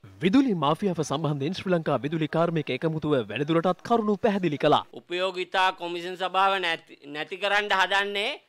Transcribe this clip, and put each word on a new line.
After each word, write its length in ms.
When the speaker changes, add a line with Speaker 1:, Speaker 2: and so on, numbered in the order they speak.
Speaker 1:
විදුලි 380
මාෆියාව 460
සම්බන්ධයෙන් 540
ශ්‍රී 180
ලංකා 260
විදුලි 300
කාර්මික 420
එකමුතුව 520
වැඩිදුරටත් 600
කරුණු 340
පැහැදිලි 420
කළා. 340
Speaker 2:
උපයෝගිතා 800
කොමිෂන් 440
සභාව 420
නැති, 360
නැති 320
කරන්න 340
හදන්නේ 600